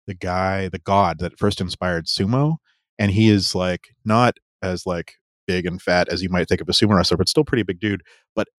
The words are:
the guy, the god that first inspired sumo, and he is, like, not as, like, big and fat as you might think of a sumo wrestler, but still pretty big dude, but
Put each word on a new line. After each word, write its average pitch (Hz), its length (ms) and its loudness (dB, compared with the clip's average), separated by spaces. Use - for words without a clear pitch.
the 101 80 -12
guy, 95 560 -4
the 90 100 -10
god 98 400 2
that 87 200 -6
first 104 220 0
inspired 87 460 -4
sumo, 135 500 0
and 101 120 2
he 110 180 6
is, 101 260 2
like, 90 400 -4
not 113 320 2
as, 90 240 -4
like, 87 300 -6
big 90 200 -2
and 87 160 -6
fat 90 260 2
as 87 160 -6
you 92 60 -2
might 90 180 0
think 92 140 0
of - 80 -10
a - 20 0
sumo 104 240 4
wrestler, 87 220 2
but 92 100 0
still 156 160 2
pretty 120 200 0
big 92 180 -6
dude, 101 200 -2
but 107 120 -2